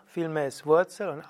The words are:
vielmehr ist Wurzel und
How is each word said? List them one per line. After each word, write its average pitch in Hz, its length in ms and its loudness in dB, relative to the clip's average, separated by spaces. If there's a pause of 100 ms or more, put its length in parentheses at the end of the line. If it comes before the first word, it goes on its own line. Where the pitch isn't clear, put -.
vielmehr 156 400 -4
ist - 220 -8
Wurzel 180 420 2
und 151 200 -10